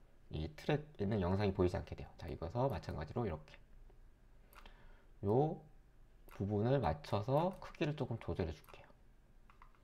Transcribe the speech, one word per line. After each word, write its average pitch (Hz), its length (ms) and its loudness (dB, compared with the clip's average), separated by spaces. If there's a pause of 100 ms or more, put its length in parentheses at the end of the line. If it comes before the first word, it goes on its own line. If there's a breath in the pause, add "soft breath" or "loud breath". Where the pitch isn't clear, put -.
(300)
이 151 260 -4
트랙에 147 280 0 (160)
있는 104 200 2
영상이 95 320 4
보이지 90 240 4
않게 - 180 -4
돼요. - 220 -10
자, - 120 -10
이거서 123 400 0
마찬가지로 76 580 -2
이렇게 80 300 -6 (1700 soft breath)
요 127 360 4 (680)
부분을 107 540 2
맞춰서 127 800 2
크기를 151 360 -2
조금 120 220 -2
조절해 85 340 -2
줄게요. - 340 -16 (960)